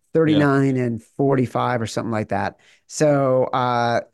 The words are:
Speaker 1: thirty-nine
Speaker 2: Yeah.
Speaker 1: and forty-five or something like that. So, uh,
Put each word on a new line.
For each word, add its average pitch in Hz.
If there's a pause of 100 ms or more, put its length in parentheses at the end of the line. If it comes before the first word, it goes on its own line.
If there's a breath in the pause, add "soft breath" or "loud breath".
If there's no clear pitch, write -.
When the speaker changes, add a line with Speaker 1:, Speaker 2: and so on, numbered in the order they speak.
(140)
Speaker 1:
thirty-nine 143
Speaker 2:
Yeah. 127
Speaker 1:
and 117
forty-five 123
or 110
something 117
like 107
that. 101 (280 soft breath)
So, 139
uh, 120 (120)